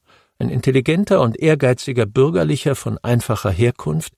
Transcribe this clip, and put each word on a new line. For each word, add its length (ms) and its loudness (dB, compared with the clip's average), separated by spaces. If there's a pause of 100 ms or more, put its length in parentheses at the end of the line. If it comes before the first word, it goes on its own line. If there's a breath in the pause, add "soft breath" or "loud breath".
(380 soft breath)
ein 100 -2
intelligenter 720 2
und 180 0
ehrgeiziger 680 0
Bürgerlicher 680 0
von 240 -8
einfacher 520 -2
Herkunft 680 -2